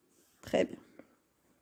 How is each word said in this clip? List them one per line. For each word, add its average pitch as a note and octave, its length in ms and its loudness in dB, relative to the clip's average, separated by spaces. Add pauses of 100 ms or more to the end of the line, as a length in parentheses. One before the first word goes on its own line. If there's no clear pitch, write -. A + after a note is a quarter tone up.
(420)
Très - 220 2
bien. - 140 -6 (840)